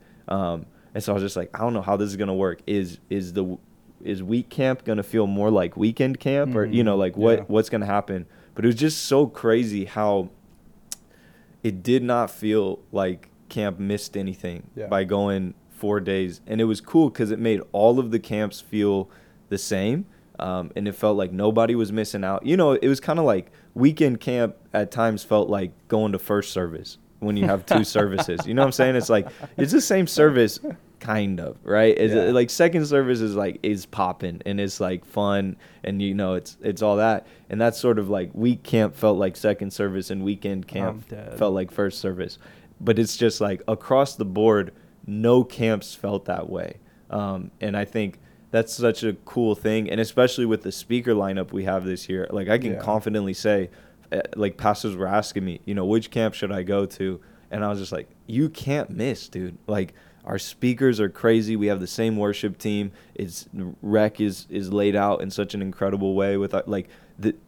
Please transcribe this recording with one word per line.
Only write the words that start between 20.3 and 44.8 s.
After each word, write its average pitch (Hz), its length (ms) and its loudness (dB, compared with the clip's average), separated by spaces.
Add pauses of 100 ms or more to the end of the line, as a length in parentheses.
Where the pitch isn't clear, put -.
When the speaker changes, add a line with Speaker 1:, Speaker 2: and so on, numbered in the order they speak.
Speaker 1:
Um, 92 360 -4
and 101 100 -4
it 101 80 -4
felt 104 220 2
like 92 160 -2
nobody 110 420 2
was 110 180 0
missing 104 320 -4
out. 98 220 -4
You 160 100 2
know, 156 160 6
it - 160 2
was 135 120 2
kinda 160 220 0
like 107 280 2 (240)
weekend 135 460 4
camp 120 360 -2 (160)
at 104 200 0
times 113 320 0
felt 107 240 2
like 98 240 -2 (160)
going 110 240 2
to 95 60 -2
first - 340 -2
service 85 460 -6 (220)
when 104 160 -2
you 98 100 2
have 98 200 0
two - 180 4
Speaker 2:
<laughs> - 140 0
Speaker 1:
services. 95 480 0
You 107 80 -4
know 131 80 4
what 139 40 6
I'm 127 60 0
saying? 131 220 4
It's 120 160 0
like, 104 160 4 (300)
it's 143 160 0
the 294 80 8
same 190 260 2
service, 135 540 4 (400)
kind 101 400 -2
of, 80 240 -10
right? 107 320 6
Is 107 180 4
it, 110 120 6
Speaker 2:
Yeah. 117 60 4
Speaker 1:
like, 123 180 4
second 165 360 2
service 135 340 2
is, 107 140 0
like, 98 300 -2
is 104 220 -2
popping 90 600 -4
and 101 140 -4
it's, 98 200 -6
like, 92 240 -4
fun 101 520 -2 (260)
and, 98 200 -4
you 98 120 -2
know, 95 200 -2
it's, - 280 -8
it's 101 200 -2
all 104 140 4
that. 107 300 2 (240)
And 107 100 -4
that's 117 180 2
sort 120 200 2
of 98 100 -2
like 95 260 -4
week 117 280 0
camp 110 320 2
felt 104 240 2
like 95 180 0
second 101 360 -2
service 95 380 -4
and 98 120 -4
weekend 98 460 -4
camp 98 420 -6
Speaker 2:
I'm 110 60 -12
dead. 107 220 -14
Speaker 1:
felt 104 160 2
like 95 180 -4
first 98 280 -2
service. 92 380 -6 (420)
But 107 200 2
it's 110 160 0
just 113 240 2
like 101 260 -2
across 131 480 2
the 113 100 -4
board, 104 460 2 (360)